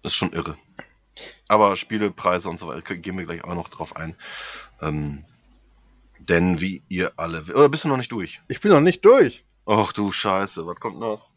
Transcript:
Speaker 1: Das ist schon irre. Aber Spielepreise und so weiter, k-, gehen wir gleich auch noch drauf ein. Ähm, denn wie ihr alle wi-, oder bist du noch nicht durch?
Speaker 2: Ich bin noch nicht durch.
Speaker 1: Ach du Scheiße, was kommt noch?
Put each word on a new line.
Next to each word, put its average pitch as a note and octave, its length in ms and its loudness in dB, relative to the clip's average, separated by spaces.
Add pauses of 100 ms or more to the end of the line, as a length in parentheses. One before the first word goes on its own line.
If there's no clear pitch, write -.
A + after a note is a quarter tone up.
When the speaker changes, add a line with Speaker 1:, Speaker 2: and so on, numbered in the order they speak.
Speaker 1:
Das - 100 -4
ist - 40 0
schon - 160 -2
irre. D#2+ 240 -8 (880)
Aber G#2 300 4
Spielepreise G2 720 -2
und E2+ 100 -8
so F2+ 80 -12
weiter, D2+ 160 -10
k-, G2 140 -10
gehen F#2 200 -10
wir E3+ 100 -8
gleich E2+ 180 -12
auch F2 100 -8
noch F2 140 -8
drauf - 260 -14
ein. E2 220 -12 (680)
Ähm, D2+ 420 -6 (1040)
denn F2 320 2
wie F#2 280 -6
ihr F2+ 280 -4
alle E2 300 -8
wi-, F#2 60 -12
oder C#3+ 160 8
bist - 160 -2
du D#3+ 40 -2
noch C3+ 80 0
nicht B2 160 -6
durch? G2 360 -10
Speaker 2:
Ich - 120 -10
bin G#3 120 4
noch C#3+ 80 8
nicht F3 240 2
durch. A3 400 6 (220)
Speaker 1:
Ach G#2 260 2
du G2+ 200 -2
Scheiße, F#2+ 540 -2
was F2+ 140 -10
kommt G2+ 180 -10
noch? G#2+ 380 -8